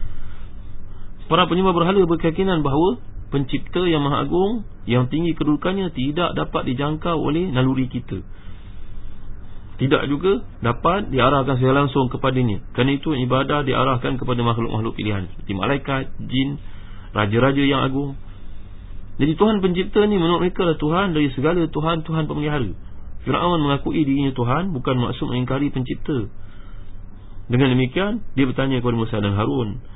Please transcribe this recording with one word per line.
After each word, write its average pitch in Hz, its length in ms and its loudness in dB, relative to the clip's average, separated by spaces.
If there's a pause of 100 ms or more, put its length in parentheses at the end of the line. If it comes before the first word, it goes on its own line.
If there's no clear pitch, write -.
(1300)
Para 180 160 4
penyembah 180 240 4
berhala 175 400 4
berkeyakinan 165 560 2
bahawa 165 320 2 (320)
pencipta 143 560 0
yang 160 160 2
maha 139 240 0
agung, 196 400 0 (180)
yang 123 220 4
tinggi 160 320 0
kedudukannya, 160 560 0
tidak 147 400 0
dapat 156 340 -2
dijangkau 151 480 -2
oleh 156 380 0
naluri 131 320 2
kita. 120 320 -6 (1600)
Tidak 135 320 2
juga 190 320 2 (180)
dapat 165 480 0
diarahkan 135 460 4
secara 131 320 4
langsung 131 260 2
kepadanya. 127 480 0 (160)
Kerana 135 220 2
itu, 156 160 -2
ibadah 135 500 0
diarahkan 131 560 0
kepada 120 220 0
makhluk-makhluk 113 560 0
pilihan 101 340 -2
seperti - 220 -6
malaikat, 135 640 -2
jin, 135 420 -2 (540)
raja-raja 120 500 4
yang 135 220 4
agung. 135 320 -2 (1000)
Jadi 156 160 2
Tuhan 214 240 4
pencipta 185 480 2
ni 208 80 2
menurut 170 320 2
mereka 185 160 -2
adalah 160 160 2
Tuhan 165 320 2
dari 151 240 2
segala 160 320 2
Tuhan-Tuhan 160 560 -2
pemelihara. 147 480 -2 (480)
Firaun 170 400 0
mengakui 143 400 2
dirinya 139 320 2
Tuhan, 131 400 0
bukan 131 240 0
maksud 120 320 -2
mengingkari 127 400 0
pencipta. 127 560 -2 (1300)
Dengan 131 240 6
demikian, 185 560 0
dia 135 160 4
bertanya 131 320 0
kepada 117 160 2
Musa 110 240 0
dan 101 160 2
Harun, 117 480 0 (100)